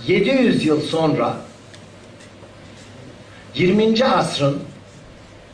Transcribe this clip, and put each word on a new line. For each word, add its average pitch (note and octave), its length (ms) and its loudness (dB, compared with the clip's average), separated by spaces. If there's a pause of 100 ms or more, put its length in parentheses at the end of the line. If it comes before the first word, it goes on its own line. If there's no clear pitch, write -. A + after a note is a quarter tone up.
yedi F#3 220 2
yüz A3 360 2
yıl D3+ 160 2
sonra D#3+ 560 -2 (2250)
yirminci G#3+ 500 2
asrın E3 580 0 (920)